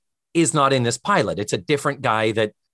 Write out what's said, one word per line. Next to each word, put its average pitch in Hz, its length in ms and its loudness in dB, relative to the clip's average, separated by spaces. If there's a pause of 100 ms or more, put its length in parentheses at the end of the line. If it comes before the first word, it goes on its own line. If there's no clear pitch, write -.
(340)
is 165 200 2
not 135 200 4
in 127 100 2
this 117 140 -2
pilot. 113 420 0
It's - 140 -6
a - 40 0
different 139 440 -4
guy 110 320 0
that 107 180 -2 (220)